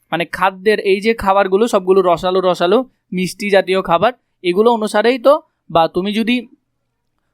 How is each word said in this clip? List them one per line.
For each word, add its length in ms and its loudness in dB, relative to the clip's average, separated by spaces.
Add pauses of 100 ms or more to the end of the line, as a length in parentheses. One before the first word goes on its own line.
(120)
মানে 120 -2
খাদ্যের 560 -2
এই 200 0
যে 140 0
খাবারগুলো 540 0
সবগুলো 340 2
রসালো 380 0
রসালো 440 0 (280)
মিষ্টি 380 -6
জাতীয় 320 2
খাবার, 300 0 (300)
এগুলো 280 2
অনুসারেই 480 0
তো, 240 2 (280)
বা 180 2
তুমি 240 -6
যদি 340 -2 (880)